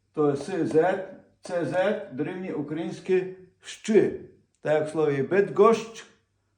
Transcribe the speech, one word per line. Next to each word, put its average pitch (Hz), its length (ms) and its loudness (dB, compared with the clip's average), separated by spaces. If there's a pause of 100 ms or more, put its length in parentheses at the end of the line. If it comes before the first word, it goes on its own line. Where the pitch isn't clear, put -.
(120)
то 147 240 2
С 175 300 -4
З, 180 380 2 (360)
Ц 175 240 -4
З 190 360 0 (120)
дорівнює 170 400 -6
українське 170 760 -4 (340)
щи. - 600 2 (400)
Так 147 140 0
як 151 140 0
в - 40 -8
слові 147 300 0
Бидгощ, 196 840 2 (520)